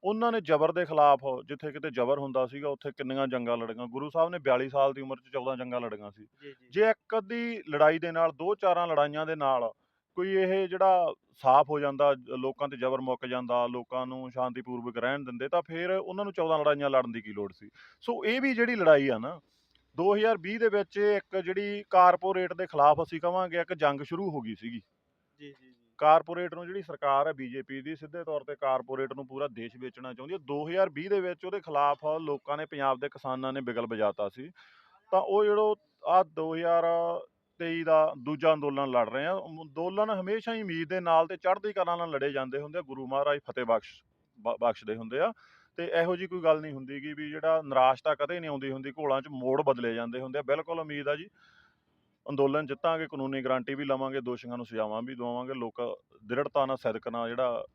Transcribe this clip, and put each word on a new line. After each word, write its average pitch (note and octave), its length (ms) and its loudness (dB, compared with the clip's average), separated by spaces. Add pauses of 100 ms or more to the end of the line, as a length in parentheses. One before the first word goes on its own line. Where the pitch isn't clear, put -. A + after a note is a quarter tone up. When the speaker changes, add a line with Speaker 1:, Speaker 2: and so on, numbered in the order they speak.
Speaker 1:
ਉਹਨਾਂ A3 280 0
ਨੇ A3+ 80 0
ਜ਼ਬਰ D#3+ 320 4
ਦੇ E3+ 120 0
ਖਿਲਾਫ, D3 360 6 (260)
ਜਿੱਥੇ D3 260 -8
ਕਿਤੇ D3 180 -8
ਜ਼ਬਰ B2+ 280 2
ਹੁੰਦਾ C3 280 0
ਸੀਗਾ, C#3+ 220 -8
ਉੱਥੇ C#3 220 -6
ਕਿੰਨੀਆਂ C3+ 360 -2
ਜੰਗਾਂ A#2+ 300 -2
ਲੜੀਆਂ। A#2 300 -8
ਗੁਰੂ C#3 240 -8
ਸਾਹਿਬ E3 200 0
ਨੇ F3+ 80 -8
ਬਿਆਲੀ C3 300 2
ਸਾਲ C#3 240 2
ਦੀ C3+ 80 -8
ਉਮਰ C3+ 160 -8
'ਚ - 160 -20
ਚੌਦਾਂ C3 240 -4
ਜੰਗਾਂ B2 240 -4
ਲੜੀਆਂ G#2 300 -10
ਸੀ। G#2+ 120 -20
Speaker 2:
ਜੀ, C#3+ 260 -20
ਜੀ। C3 220 -20
Speaker 1:
ਜੇ G#3 200 4
ਇੱਕ - 280 -2
ਅੱਧੀ A#3 520 -6
ਲੜਾਈ D3+ 280 6
ਦੇ E3 140 -6
ਨਾਲ, E3 200 2
ਦੋ E3+ 220 -2
ਚਾਰਾਂ F3 320 2
ਲੜਾਈਆਂ D3+ 400 2
ਦੇ D#3+ 80 -4
ਨਾਲ C3 380 0 (420)
ਕੋਈ F#3+ 180 -4
ਇਹ F#3+ 360 2
ਜਿਹੜਾ F#3 460 4 (220)
ਸਾਫ਼ C#3 340 6
ਹੋ D3+ 100 0
ਜਾਂਦਾ, C#3+ 380 4
ਲੋਕਾਂ C3 500 -4
ਤੇ C#3 80 -10
ਜ਼ਬਰ C3 240 -2
ਮੁੱਕ C3 260 -4
ਜਾਂਦਾ, B2 400 0
ਲੋਕਾਂ B2 400 -6
ਨੂੰ C3 240 -10
ਸ਼ਾਂਤੀਪੂਰਵਕ B2 680 -6
ਰਹਿਣ B2+ 200 0
ਦਿੰਦੇ, B2+ 300 -8
ਤਾਂ F3 140 2
ਫਿਰ E3+ 280 -6
ਉਹਨਾਂ F#3+ 340 -4
ਨੂੰ G3+ 80 -6
ਚੌਦਾਂ D#3+ 260 2
ਲੜਾਈਆਂ C#3+ 320 2
ਲੜਨ B2 220 2
ਦੀ A2+ 100 -8
ਕੀ G#2+ 100 -14
ਲੋੜ G2+ 200 -6
ਸੀ? G#2 160 -20 (320)
ਸੋ - 240 -4
ਇਹ B3 160 2
ਵੀ C4 140 2
ਜਿਹੜੀ A#3 200 2
ਲੜਾਈ D#3 340 6
ਆ A#2 100 2
ਨਾ, C#3+ 220 -8 (560)
ਦੋ G3 200 4
ਹਜ਼ਾਰ G#3+ 220 4
ਵੀਹ G3 200 -6
ਦੇ A3+ 100 4
ਵਿੱਚ G3+ 280 0
ਇੱਕ G3+ 400 0
ਜਿਹੜੀ G3+ 540 -4
ਕਾਰਪੋਰੇਟ F#3 600 6
ਦੇ F3 140 -4
ਖਿਲਾਫ D3 360 6
ਅਸੀਂ D#3+ 180 -6
ਕਵਾਂਗੇ, F3 400 0
ਇੱਕ F3 140 -4
ਜੰਗ C#3+ 280 2
ਸ਼ੁਰੂ F3 280 -6
ਹੋ D3 100 -6
ਗਈ A2 140 -8
ਸੀਗੀ। A#2 260 -10 (600)
Speaker 2:
ਜੀ, D3 60 -20
ਜੀ, C#3 60 -18
ਜੀ। - 220 -20 (240)
Speaker 1:
ਕਾਰਪੋਰੇਟ E3 560 4
ਨੂੰ, F3 120 -12
ਜਿਹੜੀ F#3+ 160 -8
ਸਰਕਾਰ C#3+ 440 2
ਹੈ D#3+ 60 0
ਬੀਜੇਪੀ C3+ 500 -10
ਦੀ, D#3 140 -10
ਸਿੱਧੇ D#3 280 -12
ਤੌਰ D3 200 -6
ਤੇ C#3+ 160 -10
ਕਾਰਪੋਰੇਟ C3 520 -2
ਨੂੰ C3 140 -12
ਪੂਰਾ C3+ 220 -6
ਦੇਸ਼ A#2 280 -12
ਵੇਚਣਾ B2+ 380 -12
ਚਾਹੁੰਦੀ C#3 200 -10
ਹੈ। G3 40 -8
ਦੋ D3 300 -6
ਹਜ਼ਾਰ F#3 220 2
ਵੀਹ D#3 200 -8
ਦੇ G3+ 100 2
ਵਿੱਚ F3+ 240 -6
ਉਹਦੇ F#3 160 -6
ਖਿਲਾਫ D3 380 2 (220)
ਲੋਕਾਂ C#3+ 360 -6
ਨੇ, D#3 100 -6
ਪੰਜਾਬ C3+ 340 0
ਦੇ C#3+ 80 -4
ਕਿਸਾਨਾਂ C3 440 -6
ਨੇ C3+ 80 -6
ਬਿਗਲ A#2 260 -4
ਵਜਾਤਾ G#2+ 420 0
ਸੀ। C3+ 220 -14 (600)
ਤਾਂ F#3+ 100 6
ਉਹ G3+ 240 2
ਜਿਹੜੋ G#3 320 2 (300)
ਆਹ F3+ 180 6
ਦੋ D#3+ 300 -6
ਹਜ਼ਾਰ E3+ 300 2 (760)
ਤੇਈ E3 260 -4
ਦਾ D#3 340 6
ਦੂਜਾ D3+ 360 2
ਅੰਦੋਲਨ C#3 360 -2
ਲੜ A#2+ 180 4
ਰਹੇ C3 180 -4
ਆ, F#3+ 120 -2
ਅੰਦੋਲਨ E3 720 -4
ਹਮੇਸ਼ਾ G#3 440 -4
ਹੀ A3 80 -6
ਉਮੀਦ E3 260 -4
ਦੇ F#3 120 -2
ਨਾਲ E3 260 6
ਤੇ F3+ 100 -10
ਚੜ੍ਹਦੀ G3 360 0
ਕਲਾ F3 240 0
ਨਾਲ E3+ 140 -4
ਲੜੇ C#3 220 -2
ਜਾਂਦੇ C3+ 280 -4
ਹੁੰਦੇ D3+ 180 -8
ਆ, F3 40 -6
ਗੁਰੂ C3+ 240 -10
ਮਹਾਰਾਜ C#3+ 320 0 (120)
ਫਤਿਹ B2+ 140 -4
ਬਖਸ਼, A2+ 400 -2 (360)
ਬ-, A2 200 -2
ਬਖਸ਼ਦੇ A2+ 360 -2
ਹੁੰਦੇ A2+ 240 -6
ਆ। A3 120 0 (440)
ਤੇ E3+ 140 -6 (100)
ਇਹੋ F3 160 0
ਜਿਹੀ F3+ 120 -8
ਕੋਈ F3+ 140 -8
ਗੱਲ D#3 180 4
ਨਹੀਂ D3+ 120 -10
ਹੁੰਦੀ C3+ 300 -12
ਗੀ D3+ 100 -10
ਵੀ D3 180 -10
ਜਿਹੜਾ D#3+ 320 0
ਨਿਰਾਸ਼ਤਾ C3+ 520 2
ਕਦੇ D#3 260 -4
ਨਹੀਂ D#3+ 100 -8
ਆਉਂਦੀ C3+ 200 -6
ਹੁੰਦੀ, C3+ 200 -8
ਘੋਲਾਂ C3+ 320 -2
'ਚ C#3 60 -16
ਮੋੜ C3+ 340 0
ਬਦਲੇ A#2+ 320 0
ਜਾਂਦੇ A#2 260 -6
ਹੁੰਦੇ C3 180 -6
ਆ। D3 40 -4
ਬਿਲਕੁਲ D#3+ 380 -2
ਉਮੀਦ C#3+ 280 -6
ਆ D3 80 0
ਜੀ, F3 120 -14 (1000)
ਅੰਦੋਲਨ C#3 380 2
ਜਿੱਤਾਂਗੇ, D#3+ 400 -2
ਕਾਨੂੰਨੀ C3+ 380 -6
ਗਾਰੰਟੀ C3 300 -2
ਵੀ C#3+ 100 -6
ਲਵਾਂਗੇ, C3+ 360 -2
ਦੋਸ਼ੀਆਂ A#2+ 360 -8
ਨੂੰ A#2+ 100 -10
ਸਜ਼ਾਵਾਂ A2 360 -4
ਵੀ C3 120 -10
ਦਵਾਵਾਂਗੇ। B2 400 -8
ਲੋਕ A#2+ 480 -8 (220)
ਦ੍ਰਿੜਤਾ C3+ 420 0
ਨਾਲ, C3 100 -2
ਸਿਦਕ A2+ 320 -4
ਨਾਲ A#2 200 -4
ਜਿਹੜਾ A#2+ 360 -2 (100)